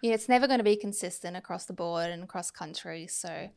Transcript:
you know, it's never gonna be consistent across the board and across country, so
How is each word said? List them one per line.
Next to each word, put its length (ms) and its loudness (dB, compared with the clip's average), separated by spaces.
you 100 2
know, 20 6
it's 160 0
never 160 8
gonna 180 6
be 120 8
consistent 600 -4
across 300 -8
the 80 -10
board 380 -2
and 120 -8
across 280 -8
country, 560 -10
so 500 -8